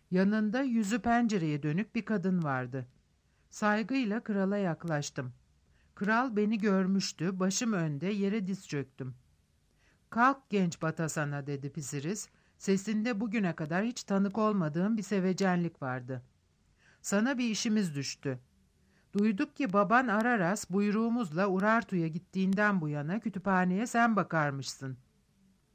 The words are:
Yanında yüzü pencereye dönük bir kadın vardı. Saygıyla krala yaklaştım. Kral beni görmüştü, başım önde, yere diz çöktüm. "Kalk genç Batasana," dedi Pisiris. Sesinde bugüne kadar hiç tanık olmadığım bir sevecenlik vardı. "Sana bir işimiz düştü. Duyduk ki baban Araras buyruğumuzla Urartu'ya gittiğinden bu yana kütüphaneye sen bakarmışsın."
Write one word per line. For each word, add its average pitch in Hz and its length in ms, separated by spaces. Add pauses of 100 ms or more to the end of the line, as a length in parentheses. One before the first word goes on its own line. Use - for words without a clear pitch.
(120)
Yanında 208 500
yüzü 226 400
pencereye 202 640
dönük 160 320
bir 220 100
kadın 190 380
vardı. 127 440 (640)
Saygıyla 220 760
krala 196 340
yaklaştım. 156 760 (640)
Kral 220 400
beni 214 220
görmüştü, 190 840
başım 196 340
önde, 160 340
yere 196 400
diz 190 200
çöktüm. 131 480 (960)
"Kalk 269 400
genç 190 320
Batasana," 147 680
dedi 139 240
Pisiris. 147 580 (280)
Sesinde 214 600
bugüne 196 360
kadar 170 300
hiç 247 180
tanık 196 340
olmadığım 202 600
bir 202 60
sevecenlik 180 800
vardı. 127 420 (760)
"Sana 233 360
bir 240 120
işimiz 214 460
düştü. 135 440 (760)
Duyduk 214 420
ki 226 180
baban 214 340
Araras 214 640
buyruğumuzla 208 760
Urartu'ya 196 600
gittiğinden 190 760
bu 151 80
yana 147 300
kütüphaneye 190 680
sen 233 280
bakarmışsın." 139 800 (760)